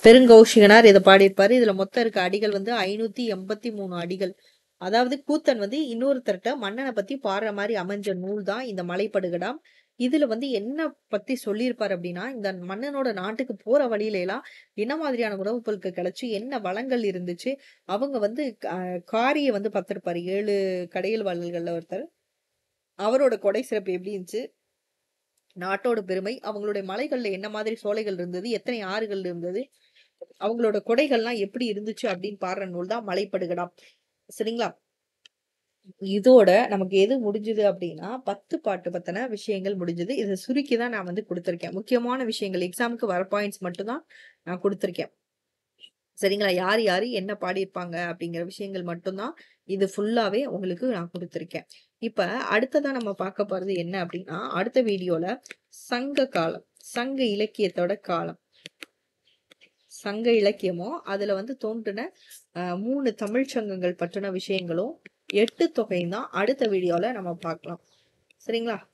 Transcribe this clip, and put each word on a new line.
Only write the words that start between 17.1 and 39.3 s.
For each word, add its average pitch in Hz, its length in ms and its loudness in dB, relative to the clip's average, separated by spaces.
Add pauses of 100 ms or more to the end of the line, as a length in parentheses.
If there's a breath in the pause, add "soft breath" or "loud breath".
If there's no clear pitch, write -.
அவங்க 247 340 -4
வந்து, 226 460 -2
அ, 175 120 -6 (280)
காரியை 269 460 0
வந்து 208 200 -2
பார்த்திருப்பாரு, 185 540 -6
ஏழு 202 300 -2 (360)
கடையல் 202 340 -4
வள்ளல்கள்ல 175 500 -4
ஒருத்தர். 180 300 -8 (920)
அவரோட 233 400 2
கொடை 208 240 0
சிறப்பு 196 300 -4
எப்படி 180 220 -6
இருந்துச்சு, 196 280 -8 (1120)
நாட்டோட 196 440 -2
பெருமை, 190 400 -4
அவங்களுடைய 208 440 -6
மலைகள்ல 240 460 -4
என்ன 196 180 -6
மாதிரி 214 280 -6
சோலைகள் 208 380 -4
இருந்தது, 180 360 -6
எத்தனை 226 300 -4
ஆறுகள் 196 440 -6
இருந்தது, 180 380 -6 (800 soft breath)
அவங்களோட 220 360 0 (100)
கொடைகள்லாம் 240 520 0
எப்படி 208 320 -4
இருந்துச்சு 208 380 -6
அப்படின்னு 196 320 -6
பாடுற 190 280 -6
நூல் 175 180 -8
தான் 220 200 -6
மலைப்படுகடாம். 180 640 -4 (580 soft breath)
சரிங்களா? 226 380 -4 (1300)
இதோட 202 640 8
நமக்கு 190 280 0
எது 196 220 6
முடிஞ்சுது 214 460 -2
அப்படின்னா, 175 440 -2 (160)
பத்து - 360 -8
பாட்டு 185 300 -4
பத்தின 180 380 -8
விஷயங்கள் 202 480 -6